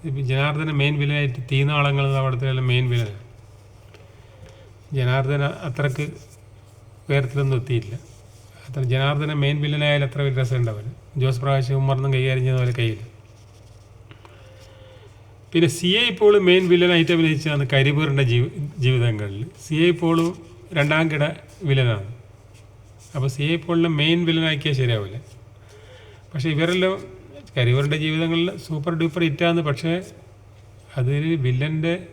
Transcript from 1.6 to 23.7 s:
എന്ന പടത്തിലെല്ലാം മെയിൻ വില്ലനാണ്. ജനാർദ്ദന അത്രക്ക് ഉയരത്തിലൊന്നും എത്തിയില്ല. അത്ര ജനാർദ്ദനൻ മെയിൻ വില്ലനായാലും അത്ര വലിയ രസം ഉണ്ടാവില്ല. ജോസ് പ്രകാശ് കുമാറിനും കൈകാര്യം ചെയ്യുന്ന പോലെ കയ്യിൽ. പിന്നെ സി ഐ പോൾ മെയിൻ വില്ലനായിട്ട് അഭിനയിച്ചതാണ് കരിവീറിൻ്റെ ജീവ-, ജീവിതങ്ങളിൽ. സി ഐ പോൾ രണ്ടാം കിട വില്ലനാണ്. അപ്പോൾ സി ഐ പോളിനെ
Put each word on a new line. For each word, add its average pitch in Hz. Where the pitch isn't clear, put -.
എന്ന 135
പടത്തിലെല്ലാം 131
മെയിൻ 127
വില്ലനാണ്. 104
ജനാർദ്ദന 135
അത്രക്ക് 139
ഉയരത്തിലൊന്നും 135
എത്തിയില്ല. 113
അത്ര 131
ജനാർദ്ദനൻ 147
മെയിൻ 143
വില്ലനായാലും 147
അത്ര 143
വലിയ 131
രസം 127
ഉണ്ടാവില്ല. 110
ജോസ് 127
പ്രകാശ് 135
കുമാറിനും 135
കൈകാര്യം 131
ചെയ്യുന്ന 131
പോലെ 123
കയ്യിൽ. 110
പിന്നെ 165
സി 175
ഐ 247
പോൾ 208
മെയിൻ 185
വില്ലനായിട്ട് 175
അഭിനയിച്ചതാണ് 151
കരിവീറിൻ്റെ 143
ജീവ-, 120
ജീവിതങ്ങളിൽ. 110
സി 156
ഐ -
പോൾ 165
രണ്ടാം 156
കിട 147
വില്ലനാണ്. 120
അപ്പോൾ 135
സി 143
ഐ -
പോളിനെ 170